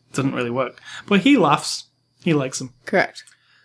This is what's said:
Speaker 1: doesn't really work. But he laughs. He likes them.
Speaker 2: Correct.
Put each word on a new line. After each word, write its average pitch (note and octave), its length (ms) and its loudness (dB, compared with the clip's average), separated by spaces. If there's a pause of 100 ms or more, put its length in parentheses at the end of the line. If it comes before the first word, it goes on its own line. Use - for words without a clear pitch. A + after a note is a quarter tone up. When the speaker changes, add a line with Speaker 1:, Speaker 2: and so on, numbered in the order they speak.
(120)
Speaker 1:
doesn't C3 220 -2
really B2 160 -4
work. B2 300 -4 (260)
But G3 140 2
he C#4 160 6
laughs. E3 480 0 (380)
He E3+ 120 0
likes C3+ 260 -4
them. C3 120 -12 (140)
Speaker 2:
Correct. - 380 -2 (400)